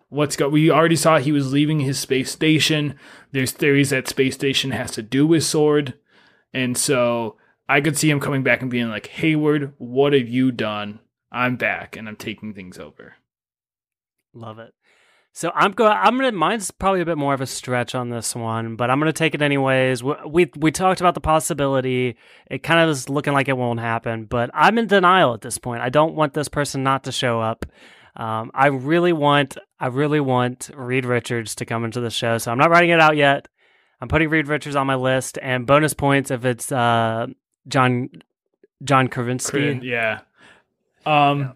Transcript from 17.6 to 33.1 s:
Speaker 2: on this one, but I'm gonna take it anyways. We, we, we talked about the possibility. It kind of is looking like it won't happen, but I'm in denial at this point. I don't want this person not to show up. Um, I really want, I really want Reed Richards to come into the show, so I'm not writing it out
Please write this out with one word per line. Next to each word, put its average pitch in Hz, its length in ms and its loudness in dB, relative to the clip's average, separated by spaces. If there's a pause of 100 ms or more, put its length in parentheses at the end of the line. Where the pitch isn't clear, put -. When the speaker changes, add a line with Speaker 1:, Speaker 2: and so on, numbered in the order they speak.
Speaker 2:
on 123 160 -6
this 117 260 -6
one, 113 400 -6
but 120 140 -2
I'm 131 100 2
gonna 156 140 0
take 160 220 -2
it 147 80 -2
anyways. 131 600 0
We, 139 100 -4 (140)
we, 165 300 2
we 151 140 2
talked 185 300 0
about 175 120 4
the 147 80 -12
possibility. 135 960 0 (320)
It 131 140 -8
kind 165 160 2
of 165 100 4
is 139 200 -4
looking 143 240 -2
like 135 140 0
it 135 80 0
won't 120 240 -2
happen, 113 460 -4
but 120 300 -2
I'm 196 240 4
in 233 80 -2
denial 180 480 4
at 110 60 -12
this 120 180 -10
point. 120 240 -6
I 127 60 -2
don't 151 260 2
want 151 180 0
this 147 160 -4
person 139 320 -4
not 135 220 0
to 135 80 -8
show 120 280 -2
up. 113 260 -4 (500)
Um, 113 400 -6
I 135 120 4
really 156 460 2
want, 143 420 2 (240)
I 135 80 -4
really 143 320 0
want 127 560 -2
Reed 127 300 -2
Richards 120 500 -4
to 120 100 -10
come 117 200 -4
into 117 160 -6
the 117 80 -4
show, 113 300 -2
so 117 120 -6
I'm 120 60 -2
not 160 140 4
writing 170 180 6
it 170 100 4
out 156 160 6